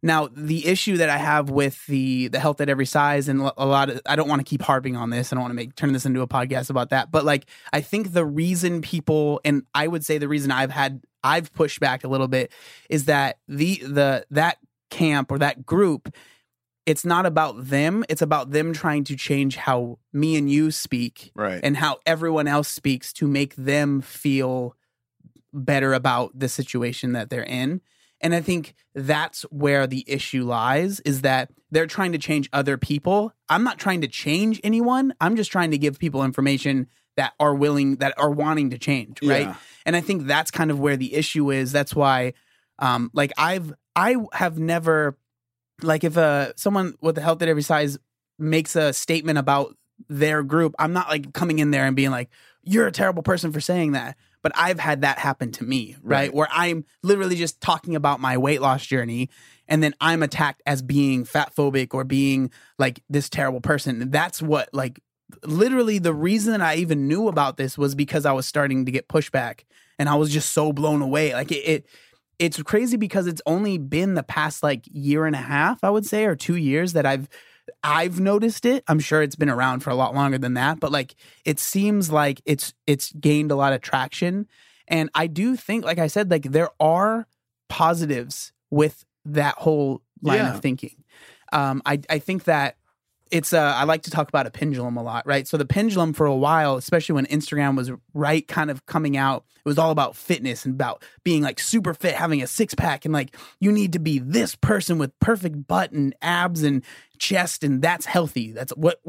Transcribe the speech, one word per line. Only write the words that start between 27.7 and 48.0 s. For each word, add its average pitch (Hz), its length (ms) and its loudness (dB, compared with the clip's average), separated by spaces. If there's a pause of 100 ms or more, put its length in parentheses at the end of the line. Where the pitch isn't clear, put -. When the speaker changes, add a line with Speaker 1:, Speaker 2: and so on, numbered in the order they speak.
Speaker 1:
And 165 140 0
I 170 80 0
think 170 320 -4 (220)
that's 147 480 -2
where 143 420 0
the 131 220 -6
issue 139 380 -4
lies, 131 560 0
is 135 200 -2
that 131 300 0 (200)
they're 160 160 2
trying 180 260 -2
to 160 40 -4
change 147 360 -2
other 139 240 0
people. 190 560 0 (160)
I'm - 160 2
not - 120 -4
trying 185 240 -2
to 139 60 -2
change 196 560 0
anyone. 240 560 2
I'm 220 160 2
just 214 160 -2
trying 170 200 0
to 147 60 0
give 143 220 0
people 139 240 0
information 135 640 0 (300)
that 131 200 0
are 147 160 4
willing, 139 440 2
that 135 200 0
are 147 140 2
wanting 147 380 0
to 120 80 -8
change, 117 440 -4
right? 143 260 2
Speaker 2:
Yeah. - 80 -10 (300)
Speaker 1:
And 170 120 0
I 175 40 0
think 165 240 -2
that's 143 260 0
kind 156 200 0
of 143 80 0
where 143 160 2
the 131 200 -4
issue 151 360 0
is. 135 220 -2
That's 143 200 0
why, 131 400 2 (460)
um, 123 340 0
like, 143 240 0
I've, 165 360 -2 (200)
I 214 220 2 (160)
have 170 260 -2
never, 160 600 0 (640)
like, 156 240 2
if, 160 120 2
uh, 143 380 4
someone 196 460 -2
with 160 160 0
a 151 40 -6
health 165 200 2
at 170 80 2
every 151 120 2
size 147 360 0 (420)